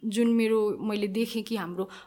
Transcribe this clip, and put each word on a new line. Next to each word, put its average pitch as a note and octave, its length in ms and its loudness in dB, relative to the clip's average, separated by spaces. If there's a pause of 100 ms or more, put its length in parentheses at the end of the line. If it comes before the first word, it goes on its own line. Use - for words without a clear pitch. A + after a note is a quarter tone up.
जुन A#3 280 2
मेरो, A3 440 4
मैले G#3 300 -2
देखेँ A3+ 360 -2
कि A3+ 120 -6
हाम्रो F#3 340 -6 (180)